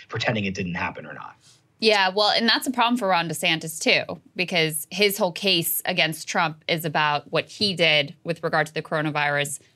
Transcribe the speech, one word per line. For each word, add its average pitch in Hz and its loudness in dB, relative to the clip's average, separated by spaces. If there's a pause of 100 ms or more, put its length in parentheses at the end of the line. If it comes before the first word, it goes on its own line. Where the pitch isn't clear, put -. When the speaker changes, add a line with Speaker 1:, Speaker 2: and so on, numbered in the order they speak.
Speaker 1:
pretending 113 -2
it 95 -4
didn't 92 -4
happen - -6
or - -14
not. - -16 (420)
Speaker 2:
Yeah, 208 4
well, 208 2
and 233 2
that's 262 2
a 277 -2
problem 240 2
for 202 0
Ron 170 2
DeSantis 160 -2
too, 180 2 (160)
because 170 0
his 202 2
whole 185 0
case 180 0
against 160 0
Trump 160 -2
is 165 0
about 151 0
what 156 0
he 202 -4
did 151 2
with 165 -6
regard 160 0
to 156 -12
the 160 -4
coronavirus 147 -2 (160)